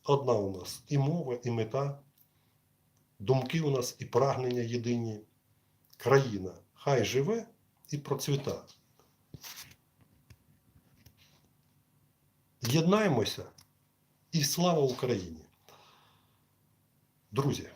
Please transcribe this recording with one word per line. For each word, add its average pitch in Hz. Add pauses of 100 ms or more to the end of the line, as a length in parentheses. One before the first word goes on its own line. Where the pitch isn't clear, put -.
Одна 139
у 98
нас -
і 143
мова, 139
і 120
мета, 131 (1200)
думки 131
у 151
нас, 127
і -
прагнення 127
єдині. 117 (760)
Країна 107 (200)
хай 139
живе 143 (440)
і 147
процвіта. 139 (4000)
Єднаємося 160 (880)
і 151
слава 175
Україні!» 120 (1900)
Друзі, 135